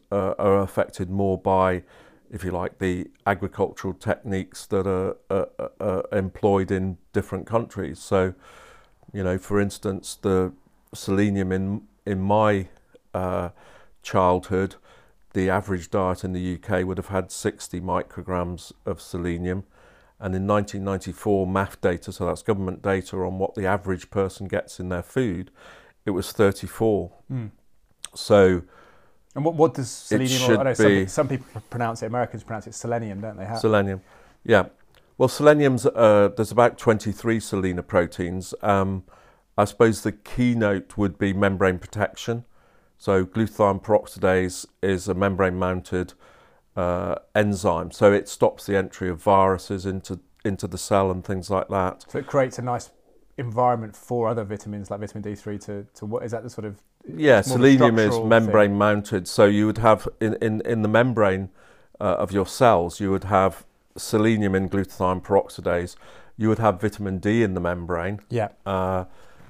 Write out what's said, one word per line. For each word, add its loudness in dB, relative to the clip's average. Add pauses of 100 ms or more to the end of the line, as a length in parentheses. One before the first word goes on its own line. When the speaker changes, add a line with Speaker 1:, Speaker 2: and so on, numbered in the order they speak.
(120)
Speaker 1:
uh, -2
are 2
affected -4
more 0
by, 2 (460)
if -12
you -4
like, -6
the -2 (160)
agricultural -4
techniques -6
that -2
are, -2 (140)
uh, -2 (340)
uh, -2 (100)
employed 0
in -4 (160)
different -6
countries. -4
So, 0 (800)
you -6
know, -2
for -2
instance, -6
the 0 (420)
selenium 0
in, -4 (180)
in -4
my, 2 (460)
uh, -4 (540)
childhood, 0 (580)
the 0
average -4
diet -2
in -6
the -6
U -6
K -2
would -6
have -8
had -4
sixty -8
micrograms -6 (120)
of -8
selenium. -6 (540)
And -6
in -2
nineteen -2
ninety-four, -2
maf -2
data, -2
so -6
that's -4
government -4
data -2
on -4
what -2
the -4
average -2
person -4
gets -8
in -8
their -4
food, -4 (540)
it -4
was -4
thirty-four. 0 (200)
Speaker 2:
Mm. -8 (640)
Speaker 1:
So 6 (720)
Speaker 2:
And -4
what, 0
what 4
does -6
Speaker 1:
it -10
Speaker 2:
selenium, -2
Speaker 1:
should 2
Speaker 2:
I -2
know 0
some, 4
Speaker 1:
be 4
Speaker 2:
some -2
people -8
pronounce -6
it, -8
Americans -4
pronounce -12
it -18
selenium, -6
don't -12
they? -12
How -8
Speaker 1:
Selenium, 2 (420)
yeah. 4 (540)
Well, 4
selenium's, 4
uh, 6
there's -2
about 4
twenty-three 0
selena -4
proteins. -2
Um, 2 (520)
I 4
suppose 2
the -2
keynote 0
would -2
be 0
membrane 2
protection. -6 (540)
So 2
glutathione 0
peroxidase 0 (160)
is -2
a -2
membrane-mounted, -2 (640)
uh, -2 (200)
enzyme. 0
So 6
it 2
stops 0
the -2
entry -4
of -6
viruses 2
into, -8 (240)
into -4
the -8
cell 2
and -6
things -6
like -2
that. -2
Speaker 2:
So -8
it -8
creates -2
a -8
nice -6 (480)
environment -2
for -4
other -4
vitamins -10
like -8
vitamin -12
D -10
three -10
to, -12
to -16
what, -6
is -8
that -8
the -14
sort -12
of -12 (260)
Speaker 1:
Yeah, 6
Speaker 2:
it's 2
more 0
of 4
a 10
Speaker 1:
selenium 8
is 6
Speaker 2:
structural 2
thing? -2
Speaker 1:
membrane 6
mounted. 0
So 6
you 6
would -2
have 4 (120)
in, 0
in, -2
in -2
the 2
membrane, 2 (500)
uh, 0
of -2
your 0
cells, 4
you -2
would -2
have 2 (320)
selenium 2
in 0
glutathione -2
peroxidase. -2 (400)
You 0
would 2
have 2
vitamin -4
D 2
in 0
the -4
membrane. -4
Speaker 2:
Yeah. -4 (160)
Speaker 1:
Uh, -2 (440)